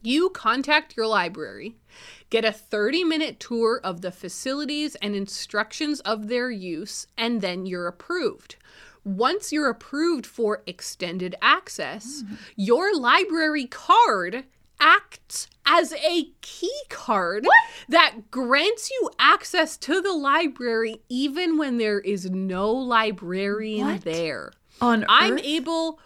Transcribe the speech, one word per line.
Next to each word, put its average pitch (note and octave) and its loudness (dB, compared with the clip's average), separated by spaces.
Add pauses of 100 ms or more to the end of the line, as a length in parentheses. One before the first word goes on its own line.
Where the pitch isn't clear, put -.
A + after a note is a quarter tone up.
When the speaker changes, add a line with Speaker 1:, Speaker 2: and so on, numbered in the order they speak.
Speaker 1:
You D4+ 2
contact D4 0
your A3 -2
library, F3 -4 (520)
get A3+ 2
a G#3+ 2
thirty-minute D4+ -2
tour A3+ 0
of F3 -6
the F3+ -6
facilities D4 -6
and G#3 -4
instructions G3+ -4
of G#3+ -4
their B3 -2
use, F#3 -8 (100)
and A3+ -2
then F#3 -4
you're F3+ -6
approved. - -6 (480)
Once A#3+ -2
you're D4 0
approved D4 -2
for G#3+ -2
extended F3+ -8
access, A#3+ -2
Speaker 2:
Mm. G#3 -12 (180)
Speaker 1:
your C4+ 2
library D#4 2
card B3+ 2 (360)
acts - 2 (180)
as D#4+ 4
a D#4 0 (120)
key B4 -8 (100)
card G3+ -2
Speaker 2:
What? G5 8 (320)
Speaker 1:
that D4 2
grants C#4+ 0
you B4 -2
access D#4+ 2
to E4+ -2
the F#4+ -2
library B3 -2
even D4 -2
when C4+ 0
there G#3+ 0
is F#3 -4
no F#3+ -2
librarian A3 0
Speaker 2:
What? F#3 -6
Speaker 1:
there. D#3+ -4 (300)
Speaker 2:
On A#3 4
Speaker 1:
I'm F3+ 6
Speaker 2:
earth? D4+ -2
Speaker 1:
able D#4+ -2